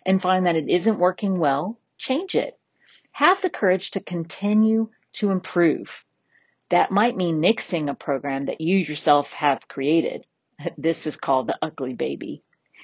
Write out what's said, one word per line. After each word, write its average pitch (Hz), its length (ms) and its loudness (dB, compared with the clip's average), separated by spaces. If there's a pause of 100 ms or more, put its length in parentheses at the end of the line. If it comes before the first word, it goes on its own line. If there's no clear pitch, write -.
and 190 160 2
find 185 240 2
that 165 120 2
it 147 100 -2
isn't 180 320 2
working 185 400 0
well, 156 400 0 (180)
change 330 380 -4
it. - 240 -2 (540)
Have 339 280 2
the 359 80 0
courage 185 420 0
to - 100 -4
continue 214 880 0 (240)
to 202 180 0
improve. 175 720 0 (640)
That 180 240 2
might 214 240 2
mean 170 240 0
nixing 165 500 0
a 135 60 -4
program 139 520 -4
that - 120 -6
you 170 180 2
yourself 147 540 0
have - 380 -2
created. 147 560 0 (340)
<laughs> 151 180 -8
This 160 300 -2
is 147 80 -4
called 131 320 0
the - 140 -2
ugly 143 320 -6
baby. 143 500 -6 (400)